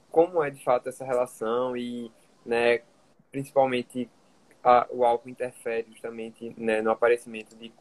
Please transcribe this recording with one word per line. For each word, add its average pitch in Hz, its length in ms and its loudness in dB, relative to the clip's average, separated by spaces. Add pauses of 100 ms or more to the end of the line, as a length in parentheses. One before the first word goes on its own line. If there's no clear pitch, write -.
como 170 320 2
é 143 80 -2
de 139 140 -18
fato 127 240 0
essa 131 160 -12
relação 123 720 -2
e, 120 340 -8 (360)
né, 117 380 2 (460)
principalmente 127 800 -2 (540)
a, 123 280 6
o 123 120 0
álcool 117 240 2
interfere 120 640 -8
justamente, 113 680 -12
né, 113 240 0
no 113 100 0
aparecimento 117 600 -2
de 113 160 -20 (120)